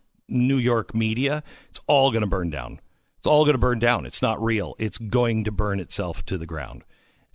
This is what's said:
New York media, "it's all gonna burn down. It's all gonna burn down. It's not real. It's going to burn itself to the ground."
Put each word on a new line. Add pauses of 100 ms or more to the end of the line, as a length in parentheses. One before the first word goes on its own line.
(300)
New
York
media, (260)
"it's
all
gonna
burn
down. (380)
It's
all
gonna
burn
down.
It's
not
real.
It's
going
to
burn
itself
to
the
ground." (520)